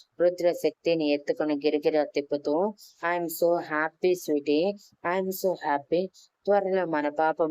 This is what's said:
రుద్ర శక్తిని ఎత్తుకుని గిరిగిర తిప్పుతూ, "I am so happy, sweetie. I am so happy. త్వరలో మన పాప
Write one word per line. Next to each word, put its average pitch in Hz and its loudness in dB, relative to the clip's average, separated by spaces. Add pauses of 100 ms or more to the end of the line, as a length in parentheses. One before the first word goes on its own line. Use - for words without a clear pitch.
(180)
రుద్ర 175 2
శక్తిని 160 -2
ఎత్తుకుని 151 -2
గిరిగిర 151 0
తిప్పుతూ, 143 -4 (480)
"I 170 -2
am 175 -2
so 170 0 (140)
happy, 156 -2
sweetie. 151 0 (340)
I 175 -2
am 190 -2
so 185 -2
happy. 151 0 (400)
త్వరలో 190 2
మన 151 -2
పాప 160 0